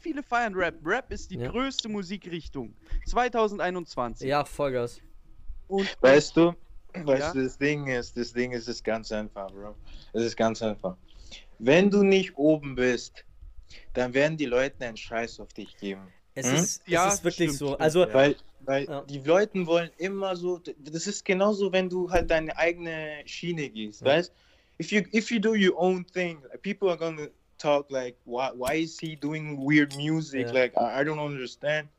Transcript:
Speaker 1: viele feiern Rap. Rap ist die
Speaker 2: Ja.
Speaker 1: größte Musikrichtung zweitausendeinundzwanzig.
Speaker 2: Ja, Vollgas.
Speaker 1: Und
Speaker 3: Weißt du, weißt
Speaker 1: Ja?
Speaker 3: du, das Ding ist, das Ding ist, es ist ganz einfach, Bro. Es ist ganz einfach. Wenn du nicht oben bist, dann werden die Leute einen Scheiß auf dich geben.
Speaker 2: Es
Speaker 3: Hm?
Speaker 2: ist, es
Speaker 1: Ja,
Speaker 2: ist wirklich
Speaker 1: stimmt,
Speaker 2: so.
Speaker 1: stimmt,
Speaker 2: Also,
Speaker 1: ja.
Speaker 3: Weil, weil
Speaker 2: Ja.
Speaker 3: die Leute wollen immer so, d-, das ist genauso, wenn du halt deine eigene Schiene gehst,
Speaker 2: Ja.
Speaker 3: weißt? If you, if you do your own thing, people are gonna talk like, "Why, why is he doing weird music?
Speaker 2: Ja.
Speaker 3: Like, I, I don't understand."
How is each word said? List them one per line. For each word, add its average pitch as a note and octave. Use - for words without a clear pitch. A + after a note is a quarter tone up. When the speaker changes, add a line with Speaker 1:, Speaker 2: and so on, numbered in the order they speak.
Speaker 1:
viele D4
feiern A#3
Rap. E3+
Rap G#3+
ist -
die F#3
Speaker 2:
Ja. A#2+
Speaker 1:
größte B3+
Musikrichtung F3
zweitausendeinundzwanzig. F3+
Speaker 2:
Ja, C#3+
Vollgas. B2+
Speaker 1:
Und G3
Speaker 3:
Weißt C#3
du, E3+
weißt C#3+
Speaker 1:
Ja? D#3
Speaker 3:
du, C3
das B2+
Ding C#3+
ist, B2
das A#2+
Ding B2
ist, A#2
es A#2
ist -
ganz A2
einfach, G#2
Bro. G2+
Es A#2
ist A2+
ganz A2+
einfach. G2+
Wenn D#3+
du G3+
nicht F#3+
oben C#3+
bist, B2
dann B2
werden D3+
die D3
Leute C3
einen A2
Scheiß A2+
auf G2+
dich -
geben. F#2+
Speaker 2:
Es C3+
Speaker 3:
Hm? E3+
Speaker 2:
ist, -
es F3
Speaker 1:
Ja, F#3
Speaker 2:
ist -
wirklich E3+
Speaker 1:
stimmt, D3+
Speaker 2:
so. C#3+
Speaker 1:
stimmt, C#3
Speaker 2:
Also, D#3+
Speaker 1:
ja. F3
Speaker 3:
Weil, C#3
weil C3+
Speaker 2:
Ja. C#3+
Speaker 3:
die C#3+
Leute F#3
wollen E3+
immer G3
so, F3
d-, E3
das D#3+
ist -
genauso, G3
wenn F#3
du F3+
halt E3+
deine D#3+
eigene D#3+
Schiene D#3+
gehst, G#2+
Speaker 2:
Ja. A#2
Speaker 3:
weißt? D#3
If D#3+
you, G#3
if A3
you A#3
do A3
your F#3+
own F3+
thing, E3+
people G3
are E3
gonna D#3+
talk C#3+
like, B2+
"Why, B2
why C3+
is D#3+
he D#3+
doing D3+
weird C#3+
music? C#3+
Speaker 2:
Ja. A2+
Speaker 3:
Like, B2+
I, A#2
I -
don't D3+
understand." D3